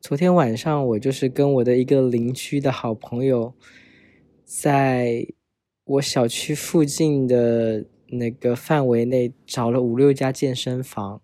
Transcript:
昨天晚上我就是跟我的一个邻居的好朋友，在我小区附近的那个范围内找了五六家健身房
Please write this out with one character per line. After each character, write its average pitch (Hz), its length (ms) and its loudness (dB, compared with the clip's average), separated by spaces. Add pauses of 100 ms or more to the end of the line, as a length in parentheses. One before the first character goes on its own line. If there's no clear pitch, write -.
昨 - 140 -4
天 180 180 4
晚 123 220 4
上 147 300 -2
我 113 120 0
就 135 140 0
是 135 160 -2
跟 143 240 2
我 127 100 4
的 123 140 4
一 127 80 2
个 135 240 4
邻 120 240 0
居 143 260 -6
的 135 140 0
好 113 220 -6
朋 120 320 -8
友， 123 260 0 (960)
在 127 800 0 (580)
我 139 160 0
小 131 260 0
区 - 280 -4
附 160 280 0
近 143 460 0
的 117 560 2 (220)
那 120 240 -6
个 120 260 -2
范 139 320 0
围 117 160 2
内 123 260 0 (160)
找 117 240 -4
了 123 120 0
五 120 160 -2
六 143 120 6
家 135 220 -2
健 131 240 -4
身 127 260 -6
房 104 420 -10